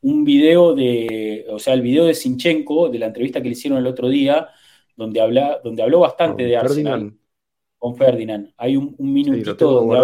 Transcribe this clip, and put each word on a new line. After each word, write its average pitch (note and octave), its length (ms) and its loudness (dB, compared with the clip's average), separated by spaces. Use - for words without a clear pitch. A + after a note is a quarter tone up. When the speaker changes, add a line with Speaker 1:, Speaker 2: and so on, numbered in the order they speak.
Speaker 1:
un D3+ 240 0
video D#3 500 6
de, A2+ 760 -4
o G#2+ 80 -8
sea, C3 160 -2
el B2+ 80 0
video C3+ 240 2
de D#3+ 80 2
Zinchenko, D3+ 720 -2
de B2 100 -6
la A2+ 80 -4
entrevista B2+ 340 -6
que B2+ 80 -6
le A#2+ 40 -6
hicieron C3+ 260 -4
el B2+ 80 -2
otro B2+ 220 -4
día, C#3+ 400 0
donde A2 240 -4
habla, C3 420 0
donde A2+ 200 -6
habló D3 180 4
bastante E3 440 0
Speaker 2:
Con A#2+ 60 -2
Speaker 1:
de A#2+ 60 2
Arsenal. C#3+ 360 -2
Speaker 2:
Ferdinand. G#2+ 260 -8
Speaker 1:
Con A#2+ 180 -8
Ferdinand. A2+ 600 -2
Hay B2+ 200 -2
un, C#3 220 -6
un C#3 160 -4
Speaker 2:
Sí, C#3 100 2
lo C#3+ 80 -2
Speaker 1:
minutito G#2+ 240 -4
Speaker 2:
tengo D3+ 160 2
Speaker 1:
donde A#2 240 2
habla B2 80 4